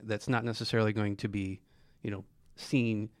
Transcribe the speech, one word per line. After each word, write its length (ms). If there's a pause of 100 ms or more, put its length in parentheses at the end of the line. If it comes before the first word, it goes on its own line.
that's 240
not 160
necessarily 480
going 240
to 120
be, 320 (420)
you 100
know, 120 (300)
seen 540 (120)